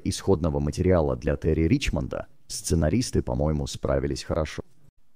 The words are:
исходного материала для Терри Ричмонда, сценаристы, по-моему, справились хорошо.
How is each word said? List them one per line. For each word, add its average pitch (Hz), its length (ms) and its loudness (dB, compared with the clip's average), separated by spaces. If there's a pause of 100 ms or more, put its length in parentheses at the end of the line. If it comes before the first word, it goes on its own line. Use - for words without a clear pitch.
исходного 80 520 0
материала 76 560 2
для 71 200 -2
Терри 80 300 2
Ричмонда, 80 640 0 (180)
сценаристы, 85 760 0
по-моему, 71 440 0
справились 67 560 -2
хорошо. - 400 -4 (540)